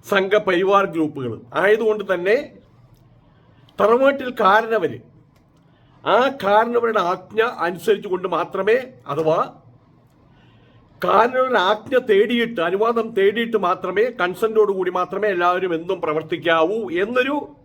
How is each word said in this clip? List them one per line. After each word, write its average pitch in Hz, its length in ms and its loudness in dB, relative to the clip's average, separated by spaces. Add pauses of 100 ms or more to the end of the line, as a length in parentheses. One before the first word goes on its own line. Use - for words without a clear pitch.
സംഘപരിവാർ 196 760 2
ഗ്രൂപ്പുകൾ. 135 560 -6 (120)
ആയതുകൊണ്ട് 208 600 2
തന്നെ 208 400 0 (1300)
തറവാട്ടിൽ 262 480 2 (100)
കാരണവര്, 208 600 2 (1040)
ആ 233 240 2 (140)
കാരണവരുടെ 226 560 2
ആജ്ഞ 185 420 -2
അനുസരിച്ചുകൊണ്ട് 185 880 -2
മാത്രമേ, 190 640 -2 (140)
അഥവാ 156 300 0 (1700)
കാരണവരുടെ 240 560 2
ആജ്ഞ 254 380 0
തേടിയിട്ട്, 233 640 0
അനുവാദം 220 480 0
തേടിയിട്ട് 220 480 0
മാത്രമേ, 180 460 -2 (180)
കൺസെന്റോട് 208 500 0
കൂടി 185 200 -2
മാത്രമേ 185 360 -2
എല്ലാവരും 180 480 0
എന്തും 175 260 -4
പ്രവർത്തിക്കാവൂ 165 920 -2
എന്നൊരു 254 720 -2